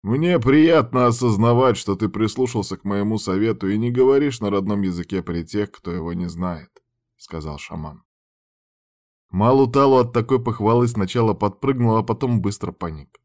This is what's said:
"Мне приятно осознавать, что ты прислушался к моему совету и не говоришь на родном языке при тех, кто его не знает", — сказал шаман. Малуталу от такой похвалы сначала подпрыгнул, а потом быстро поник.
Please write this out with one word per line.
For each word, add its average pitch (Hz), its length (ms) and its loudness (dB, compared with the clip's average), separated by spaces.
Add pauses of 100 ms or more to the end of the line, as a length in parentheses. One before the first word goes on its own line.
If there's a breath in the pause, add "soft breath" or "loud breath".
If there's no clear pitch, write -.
"Мне 151 340 0
приятно 135 680 4
осознавать, 120 720 2
что 98 180 -4
ты 104 140 -2
прислушался 107 680 -4
к - 80 -20
моему 101 320 -2
совету 98 520 -2
и 104 100 0
не 120 120 -2
говоришь 131 500 2
на 101 100 -4
родном 101 320 -2
языке 90 400 -4
при 85 220 -6
тех, 104 260 -4
кто - 200 -14
его 85 220 -6
не 87 160 -6
знает", — 85 400 -8 (480)
сказал 76 400 -12
шаман. 78 460 -14 (1300)
Малуталу 131 680 4
от 120 160 2
такой 120 320 0
похвалы 117 440 0
сначала 113 440 0
подпрыгнул, 113 640 0
а 110 60 2
потом 117 400 -2
быстро 98 280 -4
поник. 78 540 -12